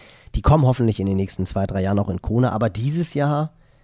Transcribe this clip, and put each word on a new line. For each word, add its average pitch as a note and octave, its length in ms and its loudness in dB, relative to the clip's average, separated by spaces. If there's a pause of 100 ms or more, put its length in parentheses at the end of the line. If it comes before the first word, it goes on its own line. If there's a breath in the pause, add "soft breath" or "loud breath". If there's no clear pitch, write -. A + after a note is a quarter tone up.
(340 loud breath)
die G#2+ 80 -2
kommen C#3+ 240 4
hoffentlich A#2+ 360 2
in G2 60 -2
den G2 100 0
nächsten F#2+ 280 -2
zwei, G2 220 -2
drei F#2+ 160 -2
Jahren G2+ 160 0
auch G2 100 -2
in F#2 120 -4
Kona. A#2+ 320 0
Aber A2 160 0
dieses D3 440 -4
Jahr, D3 380 -2 (320)